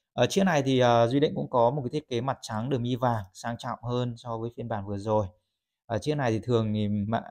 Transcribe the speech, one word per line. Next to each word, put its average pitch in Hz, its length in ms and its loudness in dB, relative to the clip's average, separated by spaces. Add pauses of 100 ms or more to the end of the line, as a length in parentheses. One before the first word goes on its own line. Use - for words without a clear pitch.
(120)
Ở 123 140 2
chiếc 196 180 2
này 160 180 4
thì, 131 160 2
ờ, 120 300 6
Duy 139 120 2
Định 156 140 2
cũng 143 160 -6
có 120 200 4
một 143 120 -2
cái 120 80 -6
thiết 151 180 -6
kế 120 120 -2
mặt 131 220 -4
trắng 117 280 -6
đờ 135 80 0
mi 120 180 -2
vàng 117 360 0
sang 117 260 -8
trọng 120 240 -8
hơn 123 340 -2
so 117 220 -8
với 117 180 -6
phiên 120 120 -8
bản 104 180 -6
vừa 101 120 -6
rồi. 107 280 0 (600)
Ở 113 120 -4
chiếc 147 160 -2
này 131 180 0
thì 110 100 0
thường 113 320 0
thì 107 140 0
mạ 104 420 -2